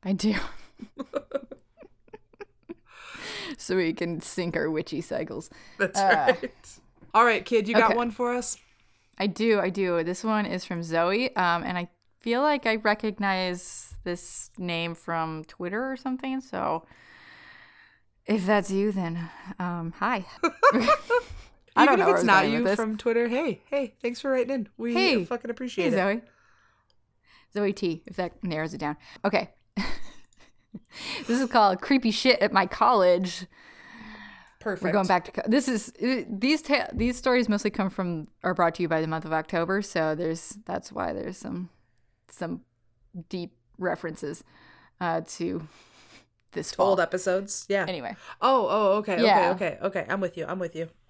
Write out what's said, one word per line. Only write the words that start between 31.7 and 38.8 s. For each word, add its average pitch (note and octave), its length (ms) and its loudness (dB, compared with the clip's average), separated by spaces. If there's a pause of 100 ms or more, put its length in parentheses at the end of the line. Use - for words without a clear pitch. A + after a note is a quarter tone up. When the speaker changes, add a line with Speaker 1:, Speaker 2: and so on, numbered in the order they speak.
Speaker 1:
Creepy B3+ 300 4
Shit B3 280 4
at A3 120 4
My F#3+ 140 6
College. F#3 800 4 (1120)
Speaker 2:
Perfect. F#3+ 240 -4
Speaker 1:
We're E3+ 80 2
going F#3+ 160 4
back F3+ 180 4
to - 60 -14
co-, - 160 -6
this B3+ 200 4
is, A3+ 240 -2 (120)
uh, B3 260 0
these B3+ 320 0
ta-, C#4 320 0
these A#3+ 240 -2
stories B3 320 2
mostly G#3 220 0
come F#3+ 180 -2
from, E3+ 380 -6 (160)
are F#3 100 0
brought E3+ 220 2
to - 80 -6